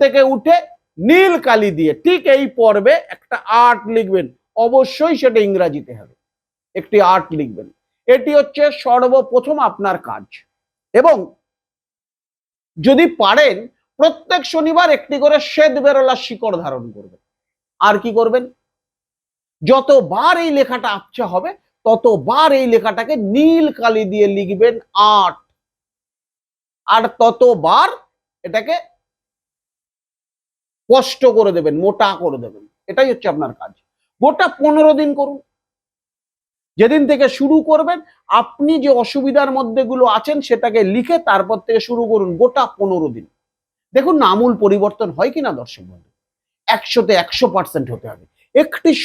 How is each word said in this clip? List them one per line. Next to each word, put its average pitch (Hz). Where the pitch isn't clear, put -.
থেকে 269
উঠে 302
নীল 339
কালি 220
দিয়ে 156
ঠিক 349
এই 277
পর্বে 220
একটা -
আট 240
লিখবেন, 190
অবশ্যই 262
সেটা 233
ইংরাজিতে 180
হবে, 107
একটি 190
আট 185
লিখবেন। 110
এটি 254
হচ্ছে 285
সর্বপ্রথম 254
আপনার 202
কাজ। 104
এবং 262
যদি 240
পারেন 220
প্রত্যেক 320
শনিবার 320
একটি 285
করে 294
শ্বেত 302
বেরলা 269
শিকড় 214
ধারণ 131
করবেন। 98
আর 208
কি 233
করবেন? 226
যতবার 254
এই 320
লেখাটা 247
আবছা -
হবে 185
ততবার 226
এই 262
লেখাটাকে 226
নীল 311
কালি 226
দিয়ে 208
লিখবেন 202
আট, 190
আর 220
ততবার 233
এটাকে 220
স্পষ্ট -
করে 214
দেবেন, 151
মোটা 202
করে 143
দেবেন। 104
এটাই 262
হচ্ছে 240
আপনার 151
কাজ। -
গোটা 302
পনেরো 302
দিন 294
করুন। 277
যেদিন 240
থেকে 277
শুরু 277
করবেন, 320
আপনি 240
যে 285
অসুবিধার 269
মধ্যে 254
গুলো 254
আছেন 294
সেটাকে 226
লিখে 254
তারপর 196
থেকে 226
শুরু 240
করুন 202
গোটা 247
পনেরো 185
দিন। 107
দেখুন 277
না 254
আমূল 233
পরিবর্তন 202
হয় 202
কিনা 269
দর্শক 123
বন্ধু। 90
একশোতে 220
একশো 202
পার্সেন্ট 165
হতে 117
হবে। -
একটি -